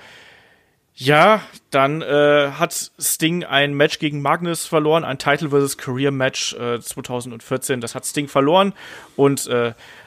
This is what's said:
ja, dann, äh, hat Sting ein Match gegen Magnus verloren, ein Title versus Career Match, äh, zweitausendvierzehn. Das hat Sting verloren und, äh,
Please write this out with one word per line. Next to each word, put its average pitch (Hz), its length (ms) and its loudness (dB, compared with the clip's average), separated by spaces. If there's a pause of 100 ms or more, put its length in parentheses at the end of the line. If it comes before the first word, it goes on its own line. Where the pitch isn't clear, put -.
(920)
ja, 160 480 4 (300)
dann, 143 300 2
äh, 147 500 4
hat 165 480 -4
Sting 165 460 -2
ein 143 300 2
Match 143 240 2
gegen 147 220 -4
Magnus 170 440 -2
verloren, 156 400 2
ein 131 140 -6
Title 143 320 -2
versus 139 260 2
Career 139 340 -2
Match, 131 440 -4
äh, 120 260 -4
zweitausendvierzehn. 123 960 -6
Das 117 160 -8
hat 127 100 -10
Sting 147 220 -4
verloren 175 460 4 (420)
und, 139 320 2
äh, 120 240 0 (360)